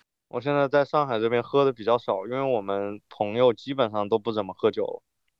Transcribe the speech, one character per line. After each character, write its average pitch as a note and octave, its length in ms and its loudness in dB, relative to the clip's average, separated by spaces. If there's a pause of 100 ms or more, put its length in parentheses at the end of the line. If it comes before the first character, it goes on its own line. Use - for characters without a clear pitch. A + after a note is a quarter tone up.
(280)
我 A#2+ 120 -6
现 C#3 140 -2
在 C#3+ 140 2
在 C#3+ 180 2
上 D3 220 0
海 A#2 120 -2
这 A2+ 80 0
边 A#2+ 140 2
喝 C#3 240 2
的 C3+ 80 2
比 A#2 100 -12
较 A2+ 140 4
少， G2+ 300 -4
因 A#2 40 -8
为 C3 100 -4
我 C3 200 0
们 G2+ 480 -4
朋 G#2 240 -4
友 B2 180 4
基 C3 220 -6
本 C3 160 0
上 G#2 180 -2
都 A2 120 2
不 A#2 120 -6
怎 G#2+ 140 -2
么 F#2+ 80 -10
喝 - 160 2
酒 G#2 140 -4 (560)